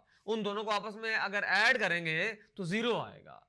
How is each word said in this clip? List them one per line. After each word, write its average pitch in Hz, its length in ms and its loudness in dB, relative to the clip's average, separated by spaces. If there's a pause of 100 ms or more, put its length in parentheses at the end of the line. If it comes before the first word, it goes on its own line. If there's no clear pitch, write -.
(260)
उन 220 160 -2
दोनों 208 220 -4
को 214 60 -2
आपस 208 260 -2
में 226 180 -4
अगर 196 300 -2
ऐड 220 340 6
करेंगे 170 540 0 (240)
तो 196 80 -8
ज़ीरो 220 360 0
आएगा 95 480 -14